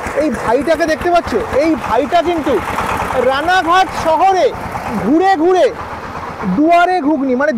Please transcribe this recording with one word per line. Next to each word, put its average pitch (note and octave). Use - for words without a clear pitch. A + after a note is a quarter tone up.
এই D4+
ভাইটাকে C#4+
দেখতে E4
পাচ্ছ, E4+
এই E4
ভাইটা C4+
কিন্তু D#4+
রানাঘাট E4+
শহরে E4
ঘুরে E4
ঘুরে F4+
দুয়ারে F4
ঘুগনি, C4+
মানে D4+